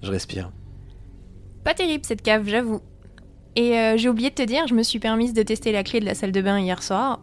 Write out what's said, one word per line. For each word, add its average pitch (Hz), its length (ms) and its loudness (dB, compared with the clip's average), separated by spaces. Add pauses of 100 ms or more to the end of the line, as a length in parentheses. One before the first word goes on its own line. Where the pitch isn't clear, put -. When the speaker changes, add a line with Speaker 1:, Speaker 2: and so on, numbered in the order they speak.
Speaker 1:
Je 98 80 -6
respire. 92 420 -4 (1120)
Speaker 2:
Pas 320 120 2
terrible 311 280 0
cette 214 200 -4
cave, 214 240 4
j'avoue. 220 340 0 (760)
Et, 233 220 4
euh, 220 180 4
j'ai 226 140 4
oublié 240 220 2
de - 40 -12
te 294 60 0
dire, 262 240 2
je 240 80 0
me 226 80 4
suis 233 160 -2
permise 226 360 0
de 220 100 4
tester 220 280 0
la 202 120 2
clé 233 160 0
de 214 60 -2
la 196 100 -2
salle 190 160 -2
de 190 100 2
bain 202 180 2
hier 185 220 0
soir. 233 420 -2